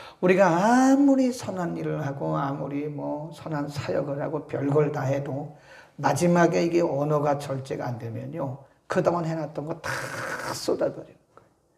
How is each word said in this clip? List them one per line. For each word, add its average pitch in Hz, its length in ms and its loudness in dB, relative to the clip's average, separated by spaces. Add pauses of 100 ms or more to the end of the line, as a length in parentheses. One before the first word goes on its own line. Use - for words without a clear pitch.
(200)
우리가 196 720 6
아무리 269 400 6
선한 175 440 -4
일을 156 300 -2
하고 156 300 -2
아무리 143 500 -4
뭐 147 480 -6
선한 151 340 -4
사역을 147 540 -4
하고 147 240 -6
별걸 143 460 2
다 135 100 -4
해도 139 540 -4 (400)
마지막에 170 680 2
이게 170 180 2
언어가 147 580 0
절제가 135 480 -6
안 120 120 -6
되면요, 127 600 -8 (280)
그동안 175 380 0
해놨던 156 420 -6
거 165 140 -8
다 - 120 -8 (600)
쏟아버리는 - 520 -2 (300)
거예요. - 140 -20 (300)